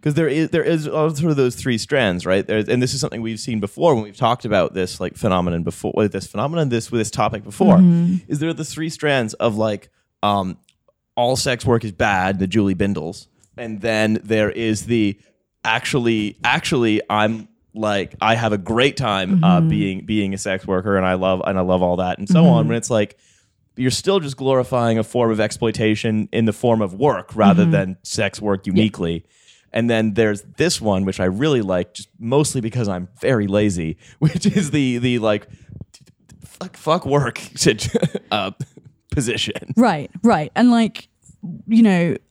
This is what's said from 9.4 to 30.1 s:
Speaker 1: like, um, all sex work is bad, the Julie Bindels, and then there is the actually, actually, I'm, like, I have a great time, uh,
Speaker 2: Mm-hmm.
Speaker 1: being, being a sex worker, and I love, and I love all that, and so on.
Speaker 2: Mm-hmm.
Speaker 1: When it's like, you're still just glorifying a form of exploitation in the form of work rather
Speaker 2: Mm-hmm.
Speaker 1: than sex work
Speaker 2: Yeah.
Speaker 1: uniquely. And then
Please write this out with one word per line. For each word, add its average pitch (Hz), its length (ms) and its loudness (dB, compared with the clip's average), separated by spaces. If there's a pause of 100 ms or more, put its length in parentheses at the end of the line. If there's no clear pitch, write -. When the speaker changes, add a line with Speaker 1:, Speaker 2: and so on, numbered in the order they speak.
Speaker 1:
like, 107 340 -2 (340)
um, 101 340 0 (580)
all 123 200 0
sex 127 320 -4
work 117 180 2
is 104 60 -8
bad, 98 480 0
the 95 80 0
Julie 98 260 2
Bindels, 92 540 -4 (300)
and 110 240 -10
then 110 420 0
there 107 260 0
is 110 380 -4
the 107 320 0 (440)
actually, 113 800 0
actually, 120 560 2 (120)
I'm, 107 360 0 (280)
like, 104 460 -4
I 110 140 4
have 113 180 0
a 104 40 -2
great 113 400 0
time, 123 460 0
uh, 170 160 6
Speaker 2:
Mm-hmm. 165 100 2
Speaker 1:
being, 98 360 -2
being 101 280 -2
a 98 40 -6
sex 95 280 -6
worker, 98 300 -2
and 92 100 2
I 92 100 2
love, 92 300 0
and 95 120 -2
I 92 40 0
love 90 220 2
all 90 140 0
that, 90 200 -4
and 98 120 -10
so 170 160 6
on. 80 180 6
Speaker 2:
Mm-hmm. 110 60 0
Speaker 1:
When 117 80 -2
it's 113 140 -8
like, 107 260 0 (580)
you're 127 140 0
still 190 300 0
just 139 180 -8
glorifying 127 640 0
a 110 40 -2
form 117 280 0
of 107 80 0
exploitation 110 920 -2
in 113 140 0
the 107 80 2
form 117 300 0
of 90 100 -6
work 107 420 -2
rather 101 280 6
Speaker 2:
Mm-hmm. 85 80 4
Speaker 1:
than 95 320 -2
sex - 360 -4
work 101 280 -2
Speaker 2:
Yeah. 95 60 -2
Speaker 1:
uniquely. 95 520 0 (460)
And 117 180 -2
then 110 240 0